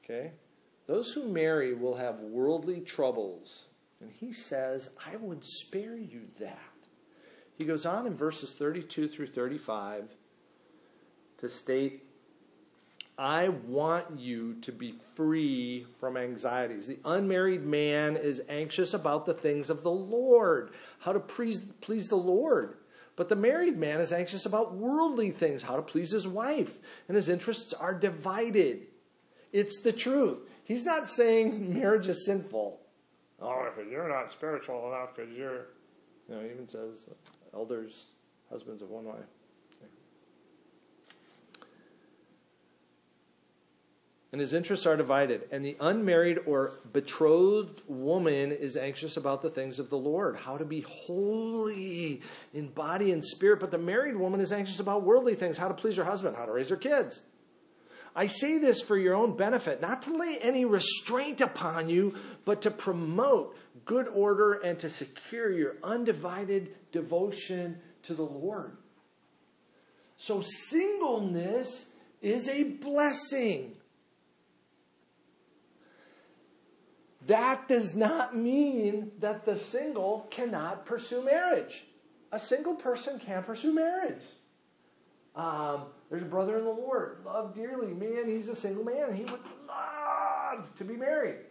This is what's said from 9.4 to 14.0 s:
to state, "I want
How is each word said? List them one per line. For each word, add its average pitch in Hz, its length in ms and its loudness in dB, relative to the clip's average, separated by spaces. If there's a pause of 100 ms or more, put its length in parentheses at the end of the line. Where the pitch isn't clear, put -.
to 123 100 -6
state, 135 540 -2 (1120)
"I 156 320 2
want 156 720 -2